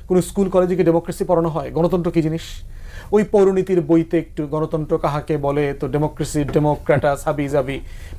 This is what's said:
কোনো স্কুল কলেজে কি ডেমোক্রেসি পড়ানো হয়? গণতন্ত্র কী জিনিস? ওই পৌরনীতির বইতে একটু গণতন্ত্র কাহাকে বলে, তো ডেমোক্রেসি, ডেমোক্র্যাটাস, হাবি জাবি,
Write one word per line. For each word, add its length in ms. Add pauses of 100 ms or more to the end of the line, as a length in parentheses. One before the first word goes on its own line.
কোনো 140
স্কুল 280
কলেজে 260
কি 80
ডেমোক্রেসি 400
পড়ানো 260
হয়? 220
গণতন্ত্র 400
কী 100
জিনিস? 200 (680)
ওই 120
পৌরনীতির 580
বইতে 380
একটু 280
গণতন্ত্র 500
কাহাকে 400
বলে, 360
তো 140
ডেমোক্রেসি, 560
ডেমোক্র্যাটাস, 840
হাবি 240
জাবি, 300 (380)